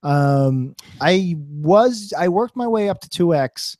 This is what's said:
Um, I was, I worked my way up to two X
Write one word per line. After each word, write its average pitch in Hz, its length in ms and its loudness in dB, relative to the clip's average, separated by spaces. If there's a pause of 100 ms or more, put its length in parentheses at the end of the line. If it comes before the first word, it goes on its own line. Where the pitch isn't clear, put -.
Um, 139 720 0 (260)
I 175 380 2
was, 196 760 0
I 175 120 0
worked 208 280 -2
my 247 100 -4
way 220 220 0
up 190 140 -4
to - 60 -20
two 170 260 0
X - 460 -4